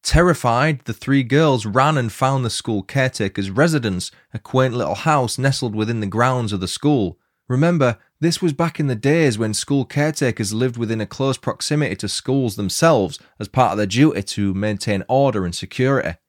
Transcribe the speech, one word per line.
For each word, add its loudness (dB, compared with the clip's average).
Terrified, 2
the -8
three 0
girls 2
ran 2
and 0
found 0
the 0
school -4
caretaker's -2
residence, 0
a -8
quaint 0
little -2
house 0
nestled -2
within 0
the -2
grounds 0
of -2
the -4
school. 0
Remember, 2
this 0
was 0
back -4
in 0
the 0
days 2
when -2
school -2
caretakers -2
lived -2
within -2
a -4
close -4
proximity -4
to -8
schools -2
themselves 2
as -10
part 2
of -2
their 0
duty 2
to -2
maintain -2
order 2
and -4
security. -2